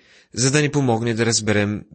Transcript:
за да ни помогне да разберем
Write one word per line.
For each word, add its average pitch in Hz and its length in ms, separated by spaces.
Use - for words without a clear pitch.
за 131 160
да 147 120
ни 143 80
помогне 120 440
да 113 120
разберем 104 580